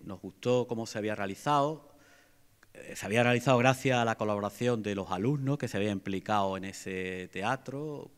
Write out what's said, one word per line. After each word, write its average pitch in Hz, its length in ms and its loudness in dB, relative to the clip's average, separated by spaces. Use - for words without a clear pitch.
nos 95 160 -10
gustó 123 460 0
cómo 113 200 -4
se 113 120 -8
había 107 160 -2
realizado, 143 800 0
eh, - 220 -14
se - 80 -10
había 107 180 2
realizado 123 360 4
gracias 127 400 4
a 117 80 4
la 113 100 0
colaboración 107 680 0
de 101 120 -2
los 98 180 -2
alumnos 135 460 0
que 120 100 -4
se - 80 -4
habían 104 160 2
implicado 98 640 0
en 92 80 -6
ese 92 640 -6
teatro, 135 880 -6